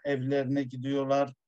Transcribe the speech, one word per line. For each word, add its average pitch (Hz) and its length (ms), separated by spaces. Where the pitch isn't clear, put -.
evlerine 139 580
gidiyorlar. 135 680